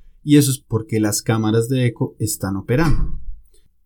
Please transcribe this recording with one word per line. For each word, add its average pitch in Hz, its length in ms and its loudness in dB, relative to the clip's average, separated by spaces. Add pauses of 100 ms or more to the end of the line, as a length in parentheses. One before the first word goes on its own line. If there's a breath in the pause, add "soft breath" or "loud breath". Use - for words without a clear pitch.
(240 soft breath)
Y 147 120 4
eso 135 160 6
es 127 80 -4
porque 110 400 -4
las 104 240 -2
cámaras 113 460 0
de 127 180 0
eco - 320 -4
están 98 360 -4
operando. 127 640 0 (680)